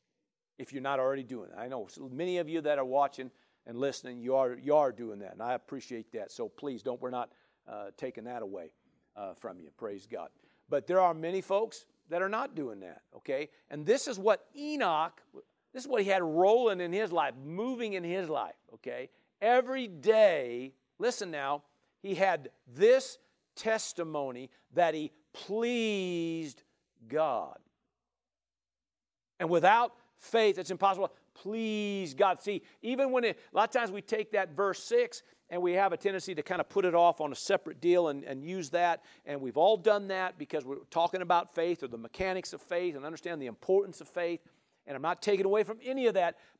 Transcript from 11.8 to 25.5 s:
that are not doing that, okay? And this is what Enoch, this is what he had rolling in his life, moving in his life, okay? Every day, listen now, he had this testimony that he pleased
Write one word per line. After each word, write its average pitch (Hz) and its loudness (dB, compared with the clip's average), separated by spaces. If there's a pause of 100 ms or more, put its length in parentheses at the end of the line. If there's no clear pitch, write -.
that 170 -2
are 190 0
not 247 -6
doing 120 -8
that, 85 -16 (140)
okay? 143 -6 (200)
And 151 -10
this 247 2
is 214 -8
what 196 2 (100)
Enoch, 233 -2 (540)
this 254 -12
is 277 -14
what 240 2
he 196 0
had 190 4
rolling 190 4
in 175 -4
his 196 -2
life, 147 0 (100)
moving 220 -6
in 185 -4
his 175 -4
life, 117 -4 (200)
okay? 123 -10 (320)
Every 247 2
day, 151 4 (260)
listen 208 -2
now, 147 -4 (380)
he 190 -4
had 170 2 (180)
this 214 6 (380)
testimony 156 -4 (240)
that 165 4
he 151 -4 (220)
pleased 190 -2 (440)